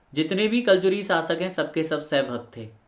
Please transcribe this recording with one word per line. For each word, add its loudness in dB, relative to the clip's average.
जितने 0
भी 0
कलचुरी 4
शासक 0
हैं -4
सबके -2
सब -4
शैव 0
भक्त -8
थे, -12